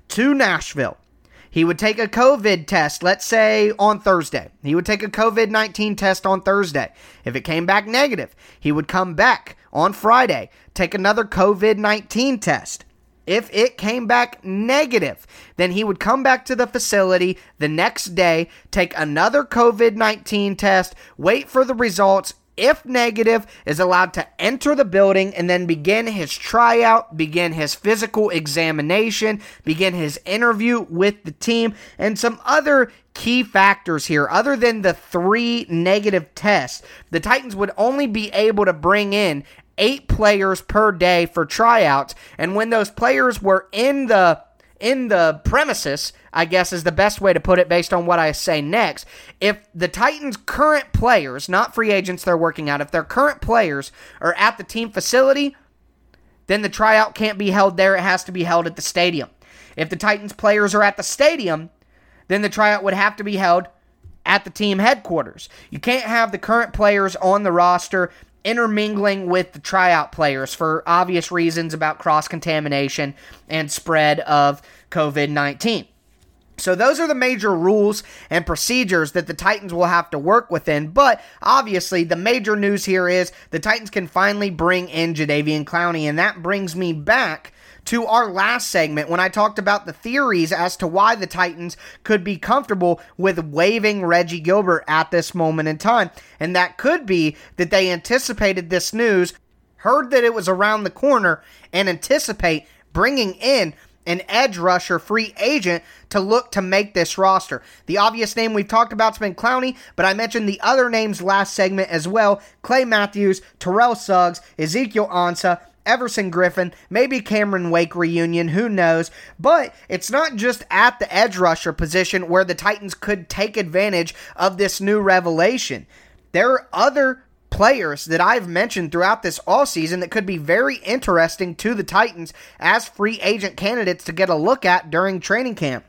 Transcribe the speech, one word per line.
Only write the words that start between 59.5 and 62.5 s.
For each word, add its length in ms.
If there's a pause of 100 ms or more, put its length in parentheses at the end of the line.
If 140
the 80
Titans' 340
players 420
are 100
at 120
the 80
stadium, 640 (600)
then 140
the 60
tryout 340